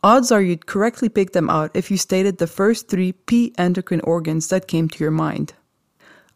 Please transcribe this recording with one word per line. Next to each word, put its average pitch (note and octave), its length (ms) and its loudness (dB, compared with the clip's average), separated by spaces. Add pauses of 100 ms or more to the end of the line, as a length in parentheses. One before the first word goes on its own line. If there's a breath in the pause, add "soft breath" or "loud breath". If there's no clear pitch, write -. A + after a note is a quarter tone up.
odds A#3+ 280 6
are G#3 120 4
you'd F3 240 -2
correctly A3+ 420 -2
pick G3 240 0
them E3 160 0
out D#3 260 0
if - 160 -4
you G3 60 0
stated F#3+ 400 0
the E3+ 100 -2
first G#3 420 -2
three F#3 240 -2
P A#3 440 0
endocrine F3+ 460 -2
organs D#3+ 460 -2
that F#3+ 200 -2
came E3 180 0
to - 160 -6
your D#3 80 0
mind. D#3 440 -4 (800 soft breath)